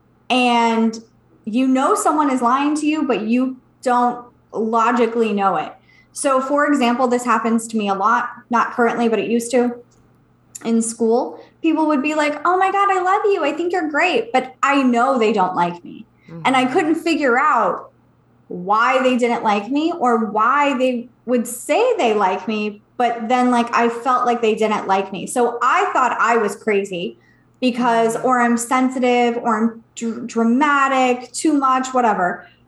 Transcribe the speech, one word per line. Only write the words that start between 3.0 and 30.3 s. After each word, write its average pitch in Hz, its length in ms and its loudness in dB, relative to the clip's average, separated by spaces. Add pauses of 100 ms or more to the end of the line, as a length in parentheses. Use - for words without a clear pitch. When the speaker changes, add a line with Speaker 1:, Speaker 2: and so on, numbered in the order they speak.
Speaker 1:
but 208 160 0
you 247 340 -2 (260)
don't 247 440 0 (260)
logically 226 800 0
know 196 240 0
it. 156 160 -6 (400)
So, 262 280 0
for 285 260 0
example, 247 400 0
this 240 180 0
happens 226 440 0
to 226 80 -6
me 208 120 -2
a 196 60 0
lot, 214 340 0 (220)
not 233 220 0
currently, 233 360 0
but 214 120 0
it 175 100 -4
used 233 220 -2
to. 240 240 2 (880)
In 226 160 2
school, 226 580 -2 (240)
people 311 240 0
would 302 160 0
be 302 120 -2
like, 294 320 -2
"Oh 370 100 2
my 381 160 2
God, 392 180 2
I 381 120 0
love 381 240 0
you. 370 180 0
I 294 80 0
think 339 200 -4
you're 330 180 -2
great." 302 420 0
But 254 300 -2
I 277 200 2
know 254 360 2
they 220 160 2
don't 185 200 0
like 175 300 -2
me. - 220 -18 (220)
Speaker 2:
Mm-hmm. 165 180 -16
Speaker 1:
And 262 100 2
I 254 80 2
couldn't 311 300 0
figure 294 440 0
out 262 540 0 (560)
why 220 540 0
they 254 160 2
didn't 233 260 0
like 208 260 0
me 311 220 0
or 233 380 0
why 262 480 2
they 247 300 -2 (180)
would 240 200 0
say 440 520 0
they 233 160 2
like 196 340 -2
me. 208 320 -6 (160)
But 233 320 -2
then, 247 220 2
like, 240 240 0
I 233 160 2
felt 247 340 -2
like 240 160 0
they 220 140 2
didn't 214 320 -2
like 196 260 -2
me. 196 140 -10
So 233 360 -2
I 359 300 2
thought 262 260 0
I 226 200 2
was 208 180 -2
crazy 196 640 -4 (420)
because, 233 560 0
Speaker 2:
Mm-hmm. - 100 -2
Speaker 1:
or 247 140 2
I'm 240 160 2
sensitive, 247 800 0
or 233 220 0
I'm 226 260 -2 (100)
dr-, 233 320 -8
dramatic, 254 1080 2